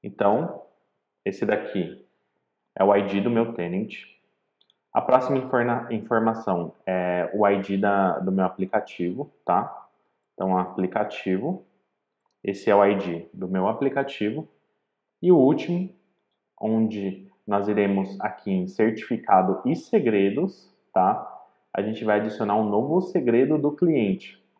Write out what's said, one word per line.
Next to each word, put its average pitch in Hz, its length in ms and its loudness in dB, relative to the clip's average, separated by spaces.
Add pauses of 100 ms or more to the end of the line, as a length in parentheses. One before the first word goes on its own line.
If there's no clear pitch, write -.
Então, 104 600 0 (600)
esse 98 200 -4
daqui 95 600 -4 (720)
é - 80 0
o 101 140 6
I 101 100 2
D 101 140 -2
do 113 100 -2
meu 117 220 0
tenant. 90 400 -6 (1000)
A 120 80 2
próxima 131 380 2
informa-, 120 520 0
informação 110 840 -2 (100)
é 90 480 -2
o 104 160 2
I 98 140 2
D 98 160 -4
da, 98 400 2
do 92 120 -4
meu 95 140 0
aplicativo, 95 880 -4 (120)
tá? - 440 -2 (460)
Então, 92 240 0
aplicativo. 101 1040 -4 (800)
Esse 101 240 -4
é 104 60 6
o 101 100 6
I 101 120 4
D 87 360 -6
do 95 160 -10
meu 95 200 0
aplicativo. 135 800 -4 (760)
E 175 80 4
o 175 80 10
último, 156 560 2 (680)
onde 107 680 -2 (160)
nós 101 220 0
iremos 98 520 0
aqui 104 300 -6
em 92 160 0
certificado 101 1000 0
e 131 120 0
segredos, 120 1000 0 (160)
tá? 98 360 2 (440)
A - 80 -2
gente 107 240 -4
vai 104 140 2
adicionar 107 380 -2
um 110 120 0
novo 131 320 0
segredo 139 560 2
do 147 140 0
cliente. 139 760 0 (160)